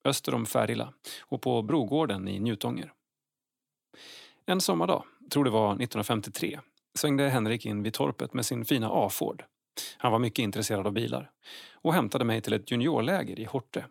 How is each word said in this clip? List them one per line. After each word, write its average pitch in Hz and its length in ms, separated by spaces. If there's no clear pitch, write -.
öster 135 300
om 117 120
Färila 117 480
och - 200
på 123 200
Brogården 113 680
i 98 120
Njutånger. 117 540
En 185 160
sommardag, 180 440
tror 143 140
det 131 60
var 107 260
nittonhundrafemtiotre, 110 840
svängde 139 360
Henrik 117 360
in 104 180
vid 113 100
torpet - 400
med 123 120
sin 117 200
fina 113 260
A-Ford. - 540
Han 123 140
var 113 80
mycket 120 240
intresserad 104 440
av 101 60
bilar 64 380
och - 200
hämtade 127 320
mig 113 160
till 110 120
ett - 180
juniorläger 123 680
i 113 60
Horte, - 460